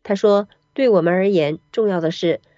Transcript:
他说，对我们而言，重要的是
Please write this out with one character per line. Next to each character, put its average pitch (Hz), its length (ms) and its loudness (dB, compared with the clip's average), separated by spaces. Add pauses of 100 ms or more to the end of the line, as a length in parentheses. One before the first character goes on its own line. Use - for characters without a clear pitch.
他 - 120 -4
说， 202 320 2 (280)
对 262 160 2
我 190 100 4
们 175 140 0
而 190 160 0
言， 156 280 0 (140)
重 220 160 -2
要 180 140 -2
的 160 80 -2
是 170 320 -4 (160)